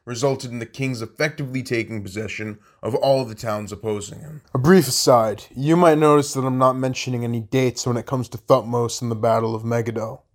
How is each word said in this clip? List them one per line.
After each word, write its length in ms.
resulted 480
in 80
the 60
kings 360
effectively 600
taking 400
possession 560
of 140
all 300
the 100
towns 360
opposing 480
him." 220
A 40
brief 300
aside, 560
you 220
might 220
notice 360
that 120
I'm 120
not 200
mentioning 460
any 180
dates 440
when 120
it 80
comes 240
to 80
Thutmose 640
and 100
the 40
Battle 380
of 100
Megiddo. 600